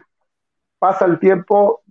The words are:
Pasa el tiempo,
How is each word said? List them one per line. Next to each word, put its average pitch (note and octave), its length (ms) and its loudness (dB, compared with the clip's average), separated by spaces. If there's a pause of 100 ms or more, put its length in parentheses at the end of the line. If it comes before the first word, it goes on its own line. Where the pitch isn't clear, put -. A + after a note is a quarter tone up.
(800)
Pasa F#3+ 260 -2
el F3 140 -2
tiempo, G3+ 720 0